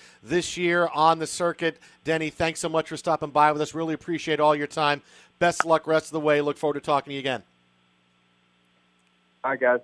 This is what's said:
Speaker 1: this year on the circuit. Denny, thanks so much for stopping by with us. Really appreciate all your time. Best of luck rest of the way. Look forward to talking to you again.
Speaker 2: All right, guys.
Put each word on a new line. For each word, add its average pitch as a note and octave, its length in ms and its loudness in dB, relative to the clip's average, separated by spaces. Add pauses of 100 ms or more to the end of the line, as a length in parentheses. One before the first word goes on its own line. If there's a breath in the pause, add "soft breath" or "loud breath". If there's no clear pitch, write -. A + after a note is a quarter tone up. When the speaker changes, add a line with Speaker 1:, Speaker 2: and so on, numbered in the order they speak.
(240 soft breath)
Speaker 1:
this D#3+ 340 -4
year F3 300 0
on D#3+ 320 4
the D#3 80 -4
circuit. E3 500 -4 (260 soft breath)
Denny, D#3 280 -2
thanks D#3+ 280 -4
so F3 80 -4
much D#3+ 220 -2
for D#3 80 -10
stopping D#3 320 -2
by D3 220 4
with D3+ 100 -2
us. D3 140 -6
Really D#3+ 180 -4
appreciate D#3 460 -4
all D3+ 160 4
your D3 100 -4
time. D3 380 -2 (340 soft breath)
Best F3 240 0
of - 60 -2
luck D#3+ 180 2
rest D#3 220 0
of - 60 -18
the D#3 60 -2
way. D3 220 2
Look D3 160 -2
forward D3 160 -2
to C#3+ 80 -8
talking C#3+ 300 -2
to - 20 -12
you C#3 60 -8
again. C3 240 -4 (2000)
Speaker 2:
All C3+ 80 -2
right, C3 80 -4
guys. B2 240 4